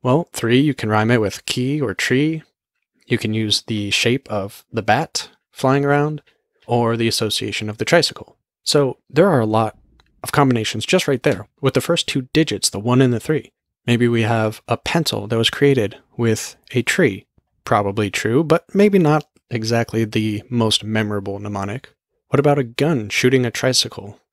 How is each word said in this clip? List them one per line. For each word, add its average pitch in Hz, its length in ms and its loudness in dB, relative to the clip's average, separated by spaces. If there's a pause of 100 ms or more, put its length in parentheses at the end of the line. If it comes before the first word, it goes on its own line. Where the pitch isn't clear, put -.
Well, 139 300 2
three, 120 260 2
you 143 140 2
can 110 160 -4
rhyme 107 220 2
it 120 100 4
with - 240 -4
key 135 340 -4
or 110 140 -4
tree. 151 500 -2 (640)
You 113 100 0
can 107 160 -4
use 110 300 -2
the 104 260 -4
shape 120 400 0
of 101 420 -6
the 110 120 -4
bat 113 460 0 (220)
flying 139 320 0
around, 143 380 0 (460)
or 117 280 2
the 113 120 0
association 107 640 -4
of 107 100 -12
the - 60 -4
tricycle. - 520 0 (260)
So 143 360 0 (100)
there 160 180 4
are 143 140 4
a 110 40 2
lot 107 320 0 (460)
of - 80 -8
combinations 117 540 0
just 180 220 0
right 135 160 -2
there 104 260 -2 (100)
with 135 140 0
the 127 80 2
first 170 260 -2
two 127 240 -4
digits, 151 380 0
the 101 100 -6
one 123 220 2
and 127 100 4
the 117 80 -2
three. - 320 -4 (340)
Maybe 120 220 2
we 117 140 2
have 110 460 0
a 117 100 -2
pencil 110 500 -4
that 113 100 -2
was 113 120 0
created 131 480 0 (180)
with 113 400 -2 (160)
a 120 120 0
tree. 104 420 0 (400)
Probably 104 440 0
true, 120 340 0
but 156 200 2 (100)
maybe 202 260 4
not 151 280 2 (220)
exactly 113 560 -2
the 107 440 -4
most 113 340 0
memorable 104 560 -4
mnemonic. 101 500 -8 (400)
What 147 100 4
about 143 200 4
a 131 40 -2
gun 117 460 -2
shooting 127 360 2
a 113 60 -4
tricycle? 113 680 -4 (140)